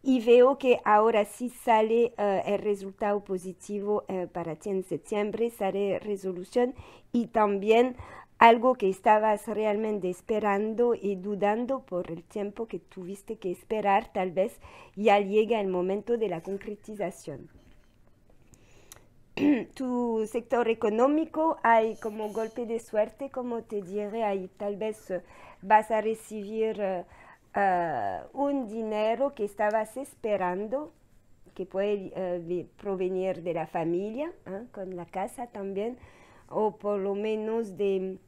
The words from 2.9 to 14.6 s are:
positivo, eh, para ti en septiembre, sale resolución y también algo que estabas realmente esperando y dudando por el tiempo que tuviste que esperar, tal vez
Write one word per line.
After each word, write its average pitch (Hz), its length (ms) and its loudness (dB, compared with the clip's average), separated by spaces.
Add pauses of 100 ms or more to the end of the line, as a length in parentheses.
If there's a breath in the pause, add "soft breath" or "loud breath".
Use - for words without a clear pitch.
positivo, 196 840 -4
eh, 185 240 -4
para 165 240 -6
ti - 140 -10
en 190 140 -2
septiembre, 208 680 -2
sale 196 480 -2
resolución 196 720 -2 (380 loud breath)
y 233 160 0
también 220 720 4 (420 loud breath)
algo 233 360 8
que 190 140 0
estabas 214 580 2
realmente 208 640 -2
esperando 214 840 0
y 196 220 -2
dudando 208 640 -2
por 180 320 -6
el 170 120 -10
tiempo 208 440 -8
que 196 100 -10
tuviste 190 600 -12
que 190 120 -6
esperar, 202 640 0
tal 185 160 -2
vez 185 300 -2 (360 loud breath)